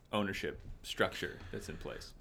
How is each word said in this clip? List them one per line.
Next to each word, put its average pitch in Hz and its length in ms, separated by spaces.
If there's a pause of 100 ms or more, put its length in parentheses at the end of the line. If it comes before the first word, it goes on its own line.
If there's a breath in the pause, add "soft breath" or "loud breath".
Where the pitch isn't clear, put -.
(120)
ownership 98 480 (220)
structure - 560 (140)
that's - 160
in 76 80
place. - 440